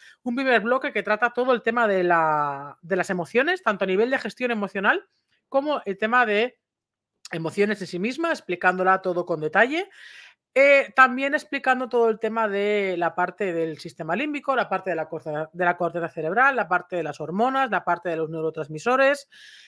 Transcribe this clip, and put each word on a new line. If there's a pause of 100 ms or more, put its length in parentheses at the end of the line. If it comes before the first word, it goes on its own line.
(220)
Un
primer
bloque
que
trata
todo
el
tema
de
la,
de
las
emociones,
tanto
a
nivel
de
gestión
emocional (400)
como
el
tema
de (720)
emociones
en
sí
misma,
explicándola
todo
con
detalle. (640)
Eh,
también
explicando
todo
el
tema
de
la
parte
del
sistema
límbico,
la
parte
de
la
corteza,
de
la
corteza
cerebral,
la
parte
de
las
hormonas,
la
parte
de
los
neurotransmisores. (400)